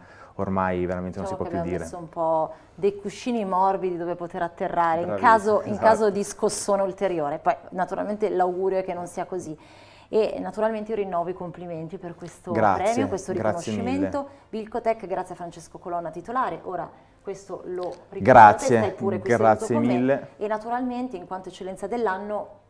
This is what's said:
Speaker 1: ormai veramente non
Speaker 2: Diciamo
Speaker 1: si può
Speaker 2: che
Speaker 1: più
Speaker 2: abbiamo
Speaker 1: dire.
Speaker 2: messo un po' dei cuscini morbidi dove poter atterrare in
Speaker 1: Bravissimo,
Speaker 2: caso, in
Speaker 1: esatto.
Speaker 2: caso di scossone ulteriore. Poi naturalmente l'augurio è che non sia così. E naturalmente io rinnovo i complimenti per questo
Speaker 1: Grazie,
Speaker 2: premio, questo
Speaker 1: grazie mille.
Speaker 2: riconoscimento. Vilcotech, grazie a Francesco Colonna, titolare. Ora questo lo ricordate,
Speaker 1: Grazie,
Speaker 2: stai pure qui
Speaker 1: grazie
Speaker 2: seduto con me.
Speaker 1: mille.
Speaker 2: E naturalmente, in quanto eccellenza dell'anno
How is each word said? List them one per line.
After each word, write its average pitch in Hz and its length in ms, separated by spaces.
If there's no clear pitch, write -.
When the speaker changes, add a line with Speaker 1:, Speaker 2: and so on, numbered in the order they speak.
Speaker 1:
ormai 95 480
veramente 90 360
non 95 80
Speaker 2:
Diciamo - 0
Speaker 1:
si 95 80
può 92 80
Speaker 2:
che 87 60
Speaker 1:
più 98 100
Speaker 2:
abbiamo 90 160
Speaker 1:
dire. 82 80
Speaker 2:
messo 180 120
un 170 120
po' 160 440
dei 202 220
cuscini 226 480
morbidi 185 520
dove 170 200
poter 175 260
atterrare 170 600
in 175 40
Speaker 1:
Bravissimo, 202 240
Speaker 2:
caso, 214 320
in 202 100
Speaker 1:
esatto. 196 140
Speaker 2:
caso 220 240
di 196 140
scossone - 580
ulteriore. 175 560
Poi 165 160
naturalmente 190 600
l'augurio 185 480
è 190 40
che 185 120
non 175 120
sia 175 200
così. 156 300
E 214 320
naturalmente 214 500
io 220 60
rinnovo 185 340
i 180 40
complimenti 175 640
per 170 160
questo - 360
Speaker 1:
Grazie, 107 340
Speaker 2:
premio, 240 240
questo 190 240
Speaker 1:
grazie 107 400
mille. 104 180
Speaker 2:
riconoscimento. 277 380
Vilcotech, 220 560
grazie 180 280
a - 20
Francesco 170 420
Colonna, 170 320
titolare. 180 540
Ora 170 240
questo 190 440
lo 180 280
ricordate, 196 100
Speaker 1:
Grazie, 202 580
Speaker 2:
stai 101 140
pure 107 280
qui 120 100
Speaker 1:
grazie 110 380
Speaker 2:
seduto 117 180
con 123 80
me. 123 60
Speaker 1:
mille. 131 360
Speaker 2:
E 214 100
naturalmente, 240 720
in 175 100
quanto 185 220
eccellenza 190 380
dell'anno 196 640